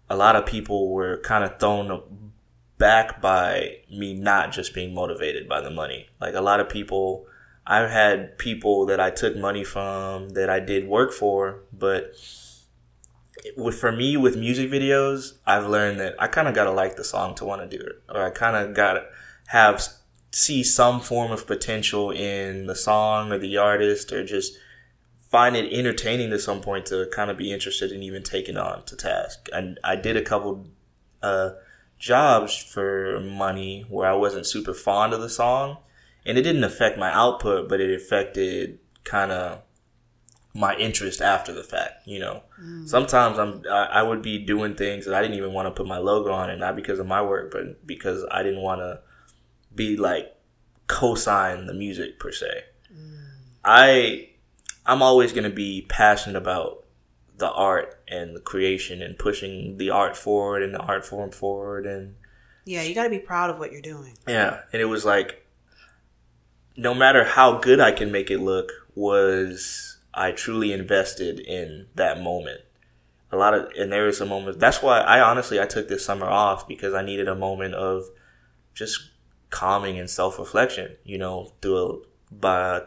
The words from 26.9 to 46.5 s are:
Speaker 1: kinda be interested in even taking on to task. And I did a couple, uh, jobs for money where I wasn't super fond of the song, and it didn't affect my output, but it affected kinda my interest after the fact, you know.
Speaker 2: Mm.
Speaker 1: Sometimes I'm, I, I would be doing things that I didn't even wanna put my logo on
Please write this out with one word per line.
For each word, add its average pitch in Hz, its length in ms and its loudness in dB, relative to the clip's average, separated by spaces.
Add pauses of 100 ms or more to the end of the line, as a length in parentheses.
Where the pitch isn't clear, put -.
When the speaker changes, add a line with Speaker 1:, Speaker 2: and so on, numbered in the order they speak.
Speaker 1:
kinda 101 180 -4
be 95 200 -6
interested 95 380 -6
in 98 120 -12
even 95 200 -10
taking 95 360 -6
on - 260 -6
to - 100 -14
task. - 560 -6
And 90 320 -8
I 95 140 -2
did 110 180 -2
a 110 60 0
couple, 98 460 -4 (560)
uh, 98 300 0 (460)
jobs 120 580 4
for 98 640 -4
money 98 680 -6
where 95 220 -2
I 98 40 4
wasn't 98 320 0
super 92 280 -4
fond 107 400 0
of 113 80 -4
the 117 80 -8
song, 135 480 0 (480)
and 117 100 0
it 127 60 6
didn't 156 220 2
affect - 340 0
my 92 120 0
output, 104 560 2
but 98 140 0
it 95 140 0
affected 92 840 -4 (260)
kinda 92 580 -4 (920)
my 101 220 0
interest 104 460 -2
after 98 320 2
the 82 80 -12
fact, - 440 -8
you 104 120 -10
know. 98 240 -8 (180)
Speaker 2:
Mm. 165 260 -14
Speaker 1:
Sometimes 123 520 4
I'm, 104 320 -4
I, 101 140 2
I - 180 2
would 113 180 -2
be 107 180 -6
doing 104 360 -2
things 101 320 -6
that 98 80 -2
I 101 80 2
didn't 107 160 -2
even 95 160 -6
wanna 95 160 -4
put 95 160 -6
my 92 100 -6
logo 101 340 2
on 92 200 -4